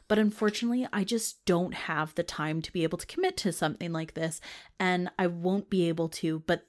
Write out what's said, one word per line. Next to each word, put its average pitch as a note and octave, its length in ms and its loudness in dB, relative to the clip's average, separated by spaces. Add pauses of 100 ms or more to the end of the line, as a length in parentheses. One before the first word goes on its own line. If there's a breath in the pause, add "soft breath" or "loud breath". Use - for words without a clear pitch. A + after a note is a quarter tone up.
But G#3+ 120 4
unfortunately, A3 760 2
I G3+ 100 0
just A3 400 -2
don't F3+ 300 2
have D#3 420 -4
the F3 80 0
time D#3 380 -2
to - 100 -10
be F3 120 0
able D#3+ 160 0
to - 80 -10
commit F#4 280 0
to - 160 0
something E3 400 -2
like E3 220 -4
this. D#3+ 260 -4 (400 loud breath)
And F3+ 400 2
I F#3 80 4
won't F3 420 0
be F3+ 200 4
able E3 180 0
to, D#3+ 400 -2
but - 220 0